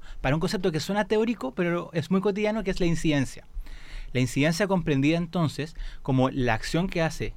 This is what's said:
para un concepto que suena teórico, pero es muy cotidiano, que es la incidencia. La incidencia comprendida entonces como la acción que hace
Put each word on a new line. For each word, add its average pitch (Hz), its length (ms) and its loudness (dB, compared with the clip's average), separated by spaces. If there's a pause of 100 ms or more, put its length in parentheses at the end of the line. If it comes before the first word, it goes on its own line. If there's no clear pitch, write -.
(200)
para 135 140 2
un 160 60 0
concepto 180 320 0
que 151 80 -2
suena 202 240 0
teórico, 226 500 0
pero 175 380 0
es - 180 -2
muy 190 100 4
cotidiano, 208 440 0
que 190 60 -2
es 180 100 0
la 180 60 4
incidencia. 160 580 2 (680)
La 123 60 2
incidencia 156 460 2
comprendida 165 520 2
entonces 165 560 -2 (280)
como 131 280 4
la 123 240 2
acción 165 340 -2
que 170 140 -2
hace 160 340 -4